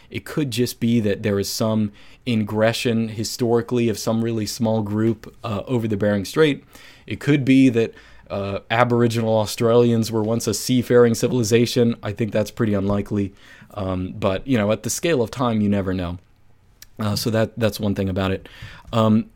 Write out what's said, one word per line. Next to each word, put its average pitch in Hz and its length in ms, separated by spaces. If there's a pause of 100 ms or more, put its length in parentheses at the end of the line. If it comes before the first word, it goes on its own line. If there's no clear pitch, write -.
(100)
It - 140
could 147 260
just 120 280
be 117 220
that 104 220
there 101 160
is 98 120
some 110 420 (340)
ingression 113 840
historically 117 800
of 107 100
some 113 240
really 113 240
small 110 360
group, 107 600
uh, 107 240
over 117 220
the 107 80
Bering 104 280
Strait. 151 400 (420)
It 104 140
could 143 240
be 131 260
that, 113 240 (360)
uh, 98 300 (100)
Aboriginal 117 680
Australians 117 720
were 110 120
once 113 260
a 110 60
seafaring 120 600
civilization. 117 880
I 107 100
think 104 200
that's 107 180
pretty 107 240
unlikely. 101 580 (420)
Um, 92 420
but, 101 300
you 131 120
know, 104 140
at 107 100
the 117 80
scale 160 320
of 107 80
time, 120 300
you 104 80
never 95 260
know. 90 240 (800)
Uh, 107 160
so 110 140
that, 110 300
that's 107 200
one 101 160
thing 98 140
about 95 220
it. 95 180 (420)
Um, 110 460